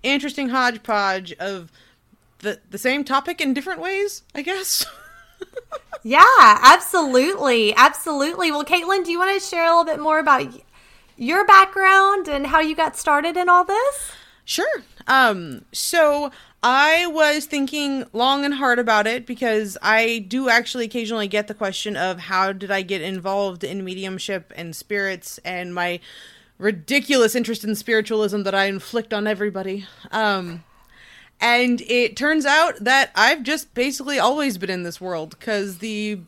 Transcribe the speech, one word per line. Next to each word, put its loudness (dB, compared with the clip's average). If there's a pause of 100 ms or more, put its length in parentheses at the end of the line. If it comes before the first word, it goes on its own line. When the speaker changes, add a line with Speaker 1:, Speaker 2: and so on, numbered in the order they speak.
Speaker 1:
interesting -2
hodgepodge -2
of -10 (680)
the, -8
the -14
same -2
topic -2
in 0
different -6
ways, -6 (100)
I -8
guess. -4
<laughs> -20 (1080)
Speaker 2:
Yeah, 6 (400)
absolutely. 4
Absolutely. 2
Well, -4
Caitlin, 0
do -8
you -2
wanna 0
share -4
a 4
little 4
bit -4
more 0
about 2
y-, -16 (540)
your 0
background 4
and -4
how 2
you -2
got -2
started -2
in 0
all 6
this? -4 (320)
Speaker 1:
Sure. -4 (260)
Um, 0
so 0 (320)
I 4
was 0
thinking -4
long 0
and -2
hard 0
about 2
it -4
because -4
I 2
do -2
actually 0
occasionally -6
get -4
the -12
question -6
of -4
how -2
did -10
I -2
get -6
involved -4
in -8
mediumship -10
and -14
spirits -8
and -10
my -4 (580)
ridiculous 0
interest -4
in -4
spiritualism -2
that -4
I 2
inflict -6
on -4
everybody. -6 (240)
Um, -4 (760)
and 2
it 0
turns 0
out 2
that 2
I've 4
just -6
basically -4
always 0
been -8
in -4
this -12
world, -10
'cause -6
the -6